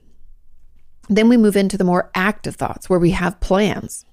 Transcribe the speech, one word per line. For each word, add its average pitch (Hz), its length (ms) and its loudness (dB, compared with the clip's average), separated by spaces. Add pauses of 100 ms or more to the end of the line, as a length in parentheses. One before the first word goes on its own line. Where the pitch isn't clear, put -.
(1120)
Then 220 180 4
we 247 80 6
move 208 200 4
into 196 200 0
the 196 80 0
more 180 300 0
active 190 420 -4
thoughts - 320 -8
where 185 100 2
we 170 120 4
have 180 300 -4
plans. 196 720 -2